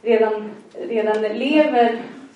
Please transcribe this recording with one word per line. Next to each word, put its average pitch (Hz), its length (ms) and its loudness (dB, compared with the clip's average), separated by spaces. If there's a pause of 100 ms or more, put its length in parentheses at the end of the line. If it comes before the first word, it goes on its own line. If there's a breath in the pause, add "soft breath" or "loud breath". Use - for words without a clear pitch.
redan, 214 500 0 (220)
redan 214 480 -4
lever 240 800 2 (340)